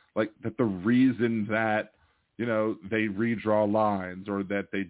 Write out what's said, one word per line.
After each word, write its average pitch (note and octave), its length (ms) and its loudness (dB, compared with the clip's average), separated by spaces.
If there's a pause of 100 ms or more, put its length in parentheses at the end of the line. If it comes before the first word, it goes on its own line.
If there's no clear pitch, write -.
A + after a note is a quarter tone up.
(140)
like, A2 160 -2 (120)
that G#2+ 140 -8
the B2+ 80 2
reason A2+ 840 2
that, G#2+ 420 0 (460)
you A2+ 80 -4
know, A2 300 0 (140)
they A2 180 0
redraw G#2+ 600 0
lines G2 560 0
or G2+ 180 -4
that G2 280 -6
they G2 180 -2